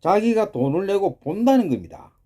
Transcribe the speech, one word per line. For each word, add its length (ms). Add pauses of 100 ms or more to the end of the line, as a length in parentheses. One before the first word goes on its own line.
자기가 520
돈을 340
내고 320
본다는 500
겁니다. 460 (120)